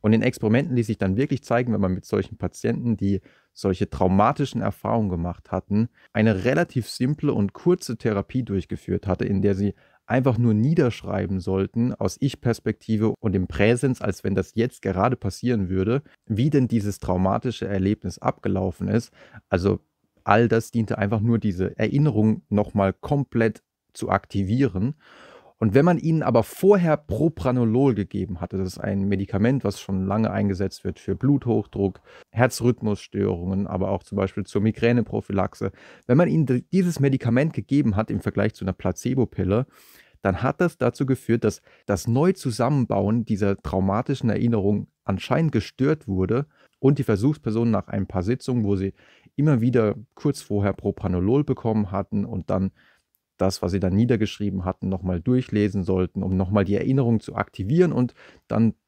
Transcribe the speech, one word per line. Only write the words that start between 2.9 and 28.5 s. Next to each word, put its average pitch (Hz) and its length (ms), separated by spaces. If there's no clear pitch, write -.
die 98 240
solche 98 340
traumatischen 107 720
Erfahrungen 107 480
gemacht 87 420
hatten, 101 380
eine 107 320
relativ 139 440
simple 143 440
und 104 220
kurze 175 420
Therapie 110 460
durchgeführt 92 640
hatte, 92 180
in 98 160
der 98 140
sie 98 200
einfach 127 300
nur 117 160
niederschreiben 104 880
sollten 98 540
aus - 260
Ich-Perspektive 110 1000
und 101 140
im 95 120
Präsens, 120 560
als - 220
wenn 98 100
das 95 200
jetzt - 280
gerade 98 340
passieren 104 540
würde, 95 320
wie 113 240
denn 135 180
dieses 104 300
traumatische 95 680
Erlebnis 98 520
abgelaufen 95 680
ist. 110 260
Also 95 320
all 110 240
das 113 220
diente 110 280
einfach 104 220
nur, 117 180
diese 92 400
Erinnerung 110 720
nochmal 101 420
komplett 120 680
zu - 160
aktivieren. 101 840
Und 107 140
wenn 135 120
man 175 140
ihnen 160 240
aber 117 200
vorher 175 540
Propranolol 127 1000
gegeben 95 460
hatte, 95 180